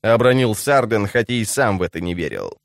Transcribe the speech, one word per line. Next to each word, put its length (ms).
обронил 540
Сарден, 500
хотя 280
и 120
сам 320
в 40
это 200
не 140
верил. 500